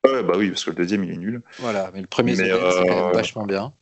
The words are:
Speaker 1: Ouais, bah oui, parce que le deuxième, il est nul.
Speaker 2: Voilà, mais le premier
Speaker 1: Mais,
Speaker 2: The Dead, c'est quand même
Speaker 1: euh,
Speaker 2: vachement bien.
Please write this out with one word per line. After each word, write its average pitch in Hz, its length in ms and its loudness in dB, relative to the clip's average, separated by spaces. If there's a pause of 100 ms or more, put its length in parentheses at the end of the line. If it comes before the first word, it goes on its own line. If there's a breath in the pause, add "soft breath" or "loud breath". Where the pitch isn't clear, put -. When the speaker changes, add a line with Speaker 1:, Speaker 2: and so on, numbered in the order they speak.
Speaker 1:
Ouais, 131 180 4
bah 87 140 2
oui, 101 120 2
parce 87 140 -6
que - 60 -4
le 85 80 -6
deuxième, 95 260 0
il 87 80 -4
est 87 60 -8
nul. 110 240 -6 (180)
Speaker 2:
Voilà, 101 340 -4
mais 98 80 -10
le 92 60 -10
premier - 280 0
Speaker 1:
Mais, - 20 0 (120)
Speaker 2:
The - 40 2
Dead, 92 180 2
c'est 90 60 4 (100)
quand 90 80 4
même 90 100 2
Speaker 1:
euh, 90 60 2
Speaker 2:
vachement 90 340 0
bien. 101 360 -4